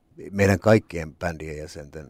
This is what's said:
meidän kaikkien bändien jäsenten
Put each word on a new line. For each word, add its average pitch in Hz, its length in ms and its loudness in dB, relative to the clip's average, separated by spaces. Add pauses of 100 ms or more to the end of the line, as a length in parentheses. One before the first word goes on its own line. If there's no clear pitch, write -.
(320)
meidän 98 280 4
kaikkien 85 560 2
bändien 78 420 -8
jäsenten 76 520 -14